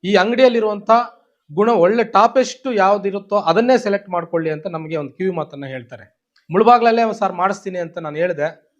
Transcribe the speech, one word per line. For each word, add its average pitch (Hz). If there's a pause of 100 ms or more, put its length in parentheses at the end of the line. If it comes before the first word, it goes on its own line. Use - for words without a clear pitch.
ಈ 196
ಅಂಗಡಿಯಲ್ಲಿರುವಂತ 220 (600)
ಗುಣ 208
ಒಳ್ಳೆ 214
ಟಾಪೆಸ್ಟ್ 233
ಯಾವ್ದು 196
ಇರುತ್ತೋ 196
ಅದನ್ನೇ 220
ಸೆಲೆಕ್ಟ್ 202
ಮಾಡ್ಕೊಳ್ಳಿ 170
ಅಂತ 156
ನಮ್ಗೆ 160
ಒಂದು 147
ಕಿವಿ 190
ಮಾತನ್ನ 147
ಹೇಳ್ತಾರೆ. 123 (320)
ಮುಳ್ಬಾಗ್ಲಲ್ಲೇ 226
ಸರ್ 196
ಮಾಡಿಸ್ತೀನಿ 185
ಅಂತ 170
ನಾನು 151
ಹೇಳಿದೆ. 160